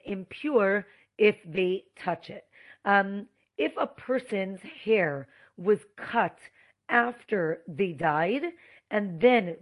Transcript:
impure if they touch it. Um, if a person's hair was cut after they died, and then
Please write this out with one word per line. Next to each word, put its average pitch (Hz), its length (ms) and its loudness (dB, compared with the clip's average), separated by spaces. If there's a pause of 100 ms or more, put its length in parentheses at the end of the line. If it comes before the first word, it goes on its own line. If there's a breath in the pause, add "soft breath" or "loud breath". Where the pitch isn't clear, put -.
impure 202 800 -2 (320 soft breath)
if 208 180 6 (100)
they 185 380 -2 (180)
touch - 280 -6
it. - 140 -16 (420 loud breath)
Um, 202 400 2 (320)
if - 200 -2
a 302 80 0
person's 196 720 -4 (240)
hair 160 440 0 (280 soft breath)
was 196 240 2 (160)
cut - 420 -2 (500 soft breath)
after 220 800 -2
they 175 240 -4
died, 165 500 0 (480 soft breath)
and 202 300 -4
then 214 420 4